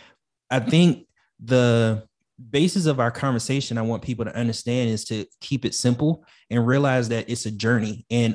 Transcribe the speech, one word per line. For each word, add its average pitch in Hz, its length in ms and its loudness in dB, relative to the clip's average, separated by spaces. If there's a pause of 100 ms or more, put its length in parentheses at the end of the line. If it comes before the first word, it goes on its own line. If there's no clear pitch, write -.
(500)
I 127 120 0
think 151 440 4 (340)
the 117 680 2 (420)
basis 165 380 0
of 139 120 2
our 120 120 2
conversation, 131 680 -2
I 113 60 -2
want 113 180 -4
people 117 240 -6
to 101 100 -8
understand, 120 540 -2
is 110 160 -4
to 107 200 -6 (160)
keep 127 220 -4
it - 120 -4
simple 143 500 0 (240)
and 120 160 0
realize 127 440 2
that 117 200 -4
it's 120 160 -6
a 110 60 -6
journey. 110 580 0
And 117 260 2